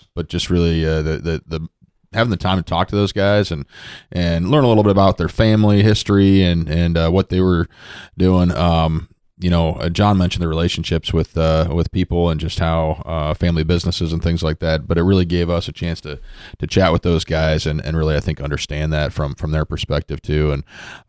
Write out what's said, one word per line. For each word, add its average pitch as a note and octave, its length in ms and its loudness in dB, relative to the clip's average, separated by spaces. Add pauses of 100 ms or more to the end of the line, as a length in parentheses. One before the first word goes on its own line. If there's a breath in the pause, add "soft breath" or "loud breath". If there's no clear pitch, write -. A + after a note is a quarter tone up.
(140)
but E2+ 140 -8
just F2 220 -4
really, E2+ 360 2
uh, D#2 160 0
the, D#2 160 -2
the, D#2+ 300 -6
the D#2+ 200 -8 (440)
having A#2 180 -2
the F#2 60 -2
time F#2 200 0
to F2 60 -2
talk F2 260 -2
to G#2 80 -4
those G2+ 160 0
guys G2+ 380 2
and, C#2+ 160 -8 (440 loud breath)
and F2 400 0
learn C#3+ 140 4
a A#2+ 40 4
little A2 160 4
bit G2+ 80 4
about G2 260 4
their E2 100 -2
family G#2+ 540 4
history G2+ 600 4
and, E2+ 240 2
and, E2+ 300 0
uh, E2 140 0
what F#2+ 180 0
they F#2 120 0
were F2+ 280 2 (480 loud breath)
doing. F2+ 360 4
Um, D#2+ 580 0 (280)
you F2+ 120 -2
know, E2 240 2
uh, E2+ 160 -4
John G#2 260 2
mentioned F2+ 260 0
the E2 60 0
relationships E2 640 -2
with, E2 240 -2
uh, D#2+ 340 2
with E2 220 -2
people E2+ 380 0
and D#2 100 -2
just - 180 -6
how, D#2+ 460 -2
uh, D2+ 300 -4
family E2+ 300 0
businesses E2+ 500 -2
and D#2+ 80 -4
things E2+ 200 -2
like D#2+ 180 -4
that. D#2+ 260 -2
But E2+ 100 -2
it E2+ 60 2
really F#2 240 2
gave E2+ 240 -2
us E2+ 180 -2
a - 40 -12
chance E2+ 300 -8
to, D2+ 160 -12 (400 loud breath)
to - 80 -8
chat F2+ 240 4
with E2 120 2
those E2+ 220 2
guys D#2+ 420 0
and, D#2 180 -2
and D#2+ 140 -2
really, D#2 180 0
I D2 40 0
think, D2 200 -4
understand D2 540 -4
that D2+ 180 -2
from, C#2+ 220 -4
from - 160 -6
their D2+ 160 0
perspective - 560 -6
too. D2+ 300 0
And, C#2 120 -4 (440 loud breath)